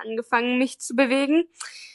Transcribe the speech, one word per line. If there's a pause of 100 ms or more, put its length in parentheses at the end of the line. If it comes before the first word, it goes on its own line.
angefangen,
mich
zu
bewegen. (500)